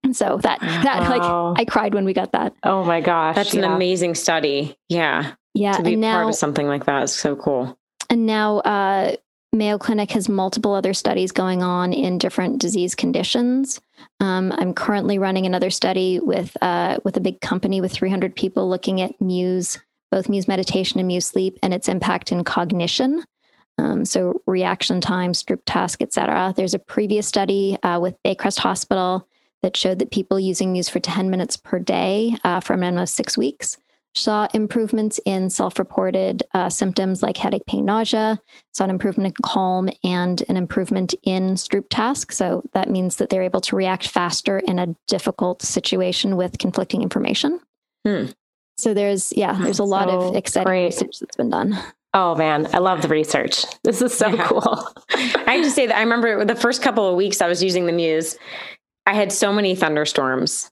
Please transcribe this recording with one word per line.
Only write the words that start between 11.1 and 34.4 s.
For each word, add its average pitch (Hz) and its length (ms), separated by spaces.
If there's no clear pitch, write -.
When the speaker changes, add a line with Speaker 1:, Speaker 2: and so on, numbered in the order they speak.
Speaker 1:
going 185 320
on 180 300
in 180 240
different 185 420
disease 180 360
conditions. 240 840
Um, 185 380
I'm 180 160
currently 202 460
running 190 260
another 180 240
study 185 500
with, 185 420
uh, 175 440
with 190 120
a 185 40
big 185 180
company 190 400
with 185 140
three - 160
hundred 190 260
people 190 320
looking 185 320
at - 220
Muse, 180 580
both 190 160
Muse 196 220
meditation 190 500
and 185 80
Muse 180 200
sleep, 190 360
and 185 100
its 180 140
impact 185 440
in 175 120
cognition. 180 800
Um, - 280
so 180 420
reaction 185 520
time, 180 340
Stroop - 320
task, - 360
et - 120
cetera. 185 440
There's 185 160
a 190 60
previous 208 480
study, 196 560
uh, 175 180
with 185 140
Baycrest 196 340
Hospital 185 680
that 185 160
showed 185 220
that - 120
people 196 280
using 190 340
Muse 180 160
for 180 100
ten 185 300
minutes 185 280
per - 200
day, 190 680
uh, 185 160
for 170 140
a 175 40
minimum 180 260
of - 60
six - 280
weeks - 400
saw 214 380